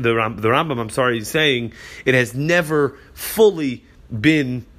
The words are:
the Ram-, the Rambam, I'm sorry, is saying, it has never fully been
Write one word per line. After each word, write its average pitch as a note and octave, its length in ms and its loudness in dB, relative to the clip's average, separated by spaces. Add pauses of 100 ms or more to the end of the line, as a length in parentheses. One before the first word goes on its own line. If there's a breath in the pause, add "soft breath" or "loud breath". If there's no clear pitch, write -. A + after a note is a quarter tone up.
the A#2 140 2
Ram-, A2+ 220 -2
the G#2+ 120 0
Rambam, C#3 300 0
I'm A2 120 -6
sorry, B2 280 0
is G#2+ 100 -8
saying, C3 440 -2 (320 loud breath)
it C3 100 2
has A#2+ 200 2
never D3+ 640 0 (180 loud breath)
fully D#3+ 720 2 (360 soft breath)
been B2+ 440 2 (140)